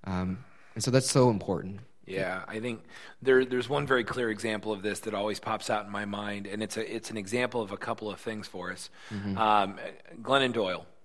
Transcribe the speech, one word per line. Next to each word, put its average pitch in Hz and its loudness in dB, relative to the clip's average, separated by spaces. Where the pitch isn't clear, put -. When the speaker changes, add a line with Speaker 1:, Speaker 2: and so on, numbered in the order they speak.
Speaker 1:
Um, 92 -4
and 117 -4
so 131 2
that's 131 6
so 127 8
important. 98 -2
Speaker 2:
Yeah, 92 -2
I 110 -8
think 117 -6
there, 131 6
there's 123 -2
one 143 0
very 127 4
clear 117 0
example 107 -2
of 98 -4
this 101 -2
that 107 -4
always 104 0
pops 110 -4
out 104 0
in 101 -12
my 101 -4
mind, 101 -6
and 107 -4
it's 104 -6
a, 110 -4
it's 110 -6
an 110 -6
example 117 -2
of 98 -6
a 101 -8
couple 110 -6
of 95 -8
things 107 -8
for 90 -8
us. - -12
Speaker 1:
Mm-hmm. 98 -4
Speaker 2:
Um, 107 6
Glennon 131 4
Doyle. 92 0